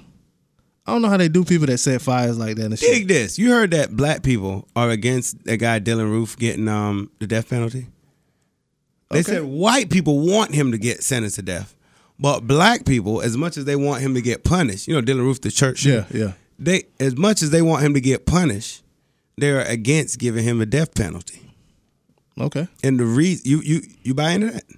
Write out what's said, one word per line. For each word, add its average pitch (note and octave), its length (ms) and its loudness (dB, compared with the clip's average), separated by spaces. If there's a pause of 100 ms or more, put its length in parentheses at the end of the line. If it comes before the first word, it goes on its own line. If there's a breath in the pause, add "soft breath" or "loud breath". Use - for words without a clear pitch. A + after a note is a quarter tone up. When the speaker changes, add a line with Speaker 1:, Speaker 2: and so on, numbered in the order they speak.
(880)
Speaker 1:
I G3+ 60 -2
don't A#3 100 2
know A3 60 2
how G3+ 80 4
they F3+ 120 4
do F3 160 2
people E3+ 220 2
that B2 120 0
set B2+ 220 0
fires B2 380 0
like A2 180 -6
that A2 100 -4
and G#2+ 120 -4
shit. - 160 4
Speaker 2:
Dig G3+ 140 0
this. C3+ 300 2
You A#3 120 4
heard A3+ 220 4
that D3 220 0
black C#3 280 0
people G2 520 -2
are A#2 160 2
against A#2+ 540 -2
that A2+ 140 -2
guy A2+ 220 0
Dylan A2+ 280 -2
Roof A2 300 -2
getting, A2 300 -2
um, G#2 500 -2
the A2 80 -8
death A2+ 240 -4
penalty? A#2+ 380 -6 (1200)
They D3+ 100 2
Speaker 1:
Okay. F#3 140 -2
Speaker 2:
said E3+ 100 -2
white F#3 460 0
people D3+ 300 2
want F#3+ 340 2
him C#3 180 2
to A2 60 -2
get A#2 240 -4
sentenced A2+ 340 -4
to G2+ 60 -10
death. F#2 320 -8 (440 soft breath)
But C3+ 280 0
black F3+ 400 2
people, A2 340 0
as A2+ 160 -2
much D#3+ 200 -4
as C#3 100 -8
they C#3+ 100 -2
want C#3 240 -2
him C3+ 140 -2
to B2+ 80 0
get A2+ 220 -2
punished, C#3 440 0
you D#3+ 60 -2
know, C#3 80 0
Dylan C3 180 0
Roof, B2+ 220 0
the G#2+ 80 -4
church C3 340 0
Speaker 1:
Yeah, A#2+ 220 2
Speaker 2:
shooter, A#2 120 -6
Speaker 1:
yeah. G#2 140 -2 (260)
Speaker 2:
they, F3 260 -2 (160)
as C3 160 0
much G3+ 260 2
as D3+ 80 -2
they E3 100 4
want D#3+ 240 2
him D3 100 4
to C#3 60 2
get B2+ 240 0
punished, D3+ 580 0 (540)
they're C#3 240 0
against A#2+ 580 0
giving A2+ 260 -2
him A#2 180 2
a A2 40 0
death C#3+ 280 -2
penalty. F2 480 -6 (1000)
Speaker 1:
Okay. D3 280 -4 (140)
Speaker 2:
And C3+ 160 2
the B2 60 2
reason, C#3 460 2
you, D3+ 100 4
you, D3+ 220 -2 (200)
you B2+ 120 -2
buy D3+ 160 0
into G#3 200 0
that? A#3 140 -10 (140)